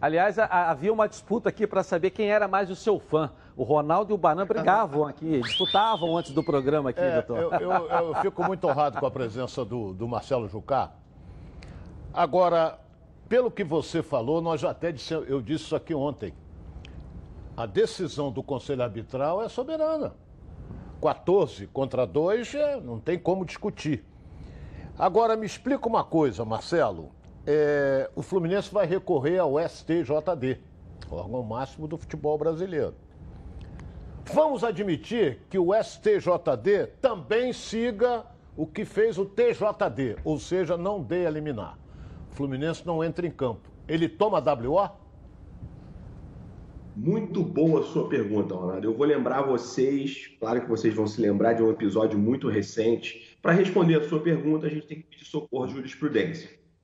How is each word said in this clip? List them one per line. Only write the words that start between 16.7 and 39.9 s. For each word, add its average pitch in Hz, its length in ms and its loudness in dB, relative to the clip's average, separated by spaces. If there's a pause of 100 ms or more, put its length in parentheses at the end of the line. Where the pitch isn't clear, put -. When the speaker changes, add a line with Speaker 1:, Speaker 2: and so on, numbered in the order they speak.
Speaker 2:
A 117 100 -4
decisão 143 640 -2
do 127 100 -6
Conselho 131 400 -4
Arbitral 131 600 -2
é 226 60 -4
soberana. 311 680 -2 (840)
Quatorze 156 680 2
contra 127 380 0
dois, 185 480 0
é, 285 260 0
não 120 180 -8
tem 165 200 -2
como 185 260 0
discutir. - 600 -6 (920)
Agora, 220 380 4
me 220 100 -4
explica 254 400 -2
uma 226 160 2
coisa, 127 440 2
Marcelo. 110 640 0 (360)
É, 143 680 2
o - 80 -6
Fluminense 185 500 0
vai 190 140 2
recorrer 175 520 2
ao 147 200 2
S - 260 -4
T 165 200 2
J 151 320 0
D, 127 220 -2 (520)
órgão 98 320 -6
máximo 127 460 -8
do 156 100 -8
futebol 151 400 -2
brasileiro. 160 560 -2 (1400)
Vamos 277 300 4
admitir 196 760 0 (100)
que 190 80 0
o 180 160 4
S - 260 -2
T 208 200 4
J 165 360 2
D 156 300 2
também 220 680 0
siga 226 720 0 (320)
o 151 80 -2
que 196 200 -8
fez 208 340 2
o 190 80 0
T 233 260 4
J 196 360 0
D, 120 360 -2